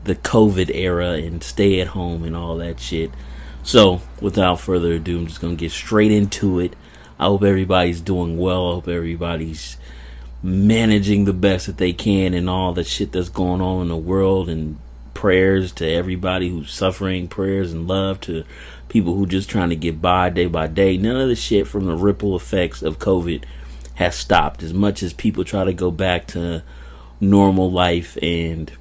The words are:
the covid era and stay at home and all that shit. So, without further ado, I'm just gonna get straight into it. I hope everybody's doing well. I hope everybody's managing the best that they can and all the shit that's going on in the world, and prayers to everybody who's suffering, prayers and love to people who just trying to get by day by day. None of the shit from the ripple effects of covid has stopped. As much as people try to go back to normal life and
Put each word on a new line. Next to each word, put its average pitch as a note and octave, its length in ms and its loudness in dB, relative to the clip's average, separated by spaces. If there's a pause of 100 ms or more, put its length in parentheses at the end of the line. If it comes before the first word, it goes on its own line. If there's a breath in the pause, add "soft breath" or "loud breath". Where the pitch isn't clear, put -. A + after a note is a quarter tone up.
the F#2+ 100 0
covid G2 600 4
era F2+ 380 0
and E2 300 -4
stay G2 380 2
at F2+ 60 0
home F2 360 -6
and E2 140 -6
all E2+ 220 -6
that E2+ 200 -8
shit. D#2+ 320 -4 (520 loud breath)
So, F#2 400 6 (180)
without F#2 400 2
further F2 320 2
ado, E2+ 280 -2
I'm E2+ 60 -4
just D#2+ 140 -10
gonna E2+ 140 -4
get D#2+ 180 -6
straight G#2+ 400 4
into G2+ 480 2
it. F2+ 160 -4 (420 loud breath)
I - 60 -2
hope G2 180 4
everybody's F#2 600 4
doing F2 340 -2
well. F2+ 320 0
I F2 60 -2
hope F2 140 -6
everybody's E2+ 920 -6 (640 loud breath)
managing G#2 840 4
the G2 80 2
best F#2 320 2
that F2+ 140 -10
they F2+ 160 2
can F#2+ 400 2
and F2 160 0
all F#2 240 0
the F2 100 -2
shit - 280 -4
that's F#2 180 -2
going F2+ 320 0
on F#2 180 0
in F2 80 -2
the E2 80 -2
world, F#2+ 540 0
and D#2 260 -4 (380)
prayers F#2+ 580 2
to E2 160 -4
everybody F#2 640 -2
who's D#2+ 200 -6
suffering, F#2 560 -2
prayers F#2+ 460 -2
and E2 160 -6
love F#2+ 320 -2
to E2 240 -6 (460 loud breath)
people F2+ 240 2
who G2+ 100 2
just F#2 240 -2
trying F2+ 220 0
to E2+ 60 0
get D#2+ 260 -4
by F2+ 260 4
day F2 160 2
by E2 220 -2
day. F#2 320 2
None A2+ 180 0
of C3 120 0
the B2 60 2
shit G#2 320 2
from F#2+ 200 -4
the E2 100 -2
ripple G2 400 2
effects F2 460 -2
of D#2+ 160 -4
covid F2 460 0 (520 loud breath)
has F2 180 0
stopped. - 480 2
As E2 100 -8
much G2+ 300 2
as F2+ 100 -4
people G#2+ 320 -2
try G2 180 -2
to F#2 120 2
go F2+ 160 0
back F2+ 380 -2
to E2+ 340 -6 (580 loud breath)
normal G2 500 6
life F2 520 0
and E2 580 -2